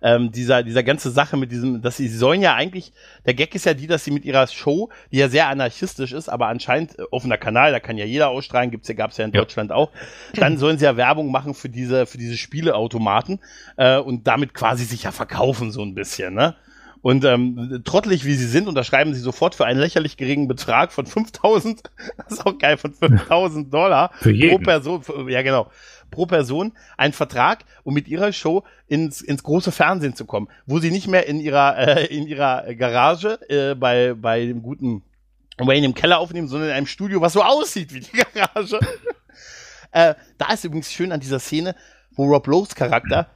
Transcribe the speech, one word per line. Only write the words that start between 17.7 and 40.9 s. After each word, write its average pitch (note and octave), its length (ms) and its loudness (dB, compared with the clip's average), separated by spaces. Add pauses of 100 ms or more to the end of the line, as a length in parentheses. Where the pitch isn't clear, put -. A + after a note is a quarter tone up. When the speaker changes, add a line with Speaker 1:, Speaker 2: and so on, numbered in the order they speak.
Speaker 1:
trottelig F#3 400 2
wie C#3+ 100 0
sie B2+ 140 0
sind, E3 180 2
unterschreiben D3 480 0
sie B2+ 60 -6
sofort B2+ 340 -2
für - 100 2
einen B2+ 140 2
lächerlich D#3 380 0
geringen C#3 320 -2
Betrag B2+ 440 0
von C3 140 -6
fünftausend, A3 760 -2 (220)
<laughs> - 140 -14
das - 200 -16
ist - 80 -4
auch G3 120 -2
geil, D3 200 2
von C#3+ 160 -10
fünftausend D3+ 800 2
Dollar E3 360 4 (100)
Speaker 2:
Für A2 120 4
jeden. C3+ 180 4
Speaker 1:
pro F#3 80 6
Person, E3 460 0
für, C#3 260 -8
ja B2+ 120 0
genau, C3 280 0 (400)
pro F3 160 -4
Person E3 460 -2 (240)
einen D3 160 0
Vertrag, C#3+ 520 0 (200)
um C#3 100 -4
mit D3 140 -2
ihrer G3 240 -2
Show E3+ 320 -2 (240)
ins, D3 320 -2
ins - 240 -6
große F3 260 0
Fernsehen D#3 460 0
zu A#2 80 -12
kommen, G#2+ 240 -6 (160)
wo D3 160 -2
sie E3 100 0
nicht F#3 160 -4
mehr F#3 220 2
in D3 100 -4
ihrer, C#3+ 400 2
äh, C#3+ 280 4
in D3+ 200 -6
ihrer C3+ 480 -4
Garage, C#3+ 640 0 (120)
äh, C#3 260 0
bei, B2 380 2
bei A#2 320 -2
dem A#2+ 160 -6
guten A#2+ 400 -6 (560)
Wayne C3+ 280 2
im B2+ 80 0
Keller E3+ 240 4
aufnehmen, E3+ 300 -6
sondern D3+ 220 -4
in C#3 40 -4
einem C#3 120 -2
Studio, F#3+ 340 -4
was E3 140 2
so G3+ 80 6
aussieht A3+ 520 0
wie C3 60 -16
die - 100 -20
<laughs> A#3 240 0
Garage. G#3 460 -2 (1120)
Äh, E3 220 6 (240)
da D3+ 140 -2
ist A3 120 -6
übrigens D#3 280 -6